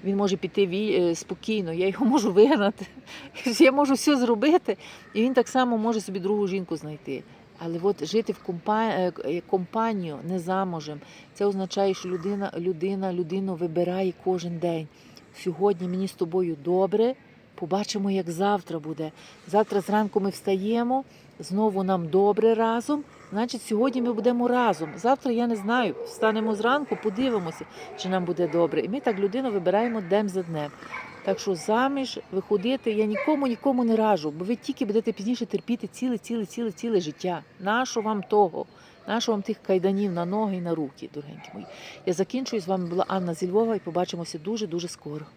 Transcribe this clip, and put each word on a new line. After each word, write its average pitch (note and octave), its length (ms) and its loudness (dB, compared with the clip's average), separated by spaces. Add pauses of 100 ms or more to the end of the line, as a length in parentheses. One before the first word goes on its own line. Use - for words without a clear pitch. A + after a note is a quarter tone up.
він G3 120 0
може G3 200 2
піти F#3+ 300 0
ві-, F3+ 440 2
е, E3 40 0
спокійно, F#3 580 -4
я F3+ 160 0
його F#3+ 180 0
можу A3+ 260 4
вигнати, G#3 540 6 (320)
<laughs> - 400 -6
я C4 140 10
можу C#4 220 4
все C#4+ 220 4
зробити. A#3+ 600 4 (380)
І G#3+ 80 2
він B3+ 120 2
так - 140 4
само B3 300 2
може A3 220 0
собі F#3+ 200 -6
другу G3+ 280 0
жінку F3+ 280 -4
знайти. D3 460 -10 (420)
Але E3+ 180 -4
от F#3+ 220 2
жити G#3+ 280 0
в - 60 -6
компа-, G#3 500 -2
е, F3+ 220 2
к-, - 160 -12
е, E3 140 -2
компанію F#3 760 -2 (100)
не F#3 100 -2
замужем, E3 600 -4 (340)
це G3+ 120 0
означає, G3 480 0
що F#3 140 -10
людина, F#3+ 500 -4
людина, F#3 540 -2
людину F3+ 420 -2
вибирає F3 580 0 (120)
кожен F3 340 -2
день. E3 300 -2 (480)
Сьогодні F3+ 520 0
мені F#3 200 -2
з - 40 -8
тобою F3 520 -2
добре, G3 500 2 (400)
побачимо, G3 560 -2
як F#3 200 -2
завтра F3+ 480 0
буде. D#3 340 -8 (340)
Завтра G3+ 340 4
зранку G#3 400 2
ми G3 100 0
встаємо, A#3 760 0 (340)
знову F#3+ 440 0
нам F#3 260 0
добре G#3 460 6
разом, A#3 500 0 (260)
значить, A#3 320 -4
сьогодні A#3+ 400 0
ми A#3+ 100 0
будемо A#3+ 360 2
разом. G#3+ 480 2
Завтра, B3 360 2
я A#3+ 140 2
не A#3 100 0
знаю, G#3+ 380 0 (100)
встанемо A3 500 0
зранку, A#3 480 0
подивимося, G#3 600 -2 (340)
чи F#3 100 -6
нам F#3 160 0
буде E3+ 240 0
добре. E3 320 2
І - 80 -2
ми B3 120 -4
так A3+ 180 0
людину A3 320 0
вибираємо G#3 500 2
день G3+ 280 2
за F#3 140 -2
днем. D#3 280 -6 (540)
Так G3 140 0
що G3 160 -2
заміж B3+ 640 0 (140)
виходити G#3+ 600 0
я G#3+ 120 2
нікому, C#4 420 0
нікому B3 380 2
не A3+ 120 4
раджу, G3+ 340 4
бо D#3+ 140 -8
ви A3+ 120 -2
тільки - 280 -4
будете G#3+ 280 0
пізніше A3+ 340 -2
терпіти - 400 -4
ціле, B3 320 -4
ціле, A3+ 280 -4
ціле, A#3 260 -6
ціле A3+ 280 0
життя. D#3+ 420 -4 (180)
Нащо A3+ 400 0
вам G#3 220 -2
того? G3+ 440 2 (420)
Нащо A#3 240 0
вам G#3 100 0
тих G#3+ 240 -4
кайданів G3 460 2
на E3+ 120 -2
ноги G3 320 -2
і F3+ 40 -4
на E3+ 140 -2
руки, D3 400 -6
дорогенькі D3 400 -14
мої? G#3 120 -14 (400)
Я F#3 60 0
закінчую. A3 500 -2
З E3 60 -10
вами F#3 180 0
була F3 220 0
Анна F3+ 260 -2
зі F3+ 140 -4
Львова A3 280 2
і - 20 -2
побачимося F3 600 -4
дуже-дуже F3 500 -4
скоро. D3+ 380 -12 (100)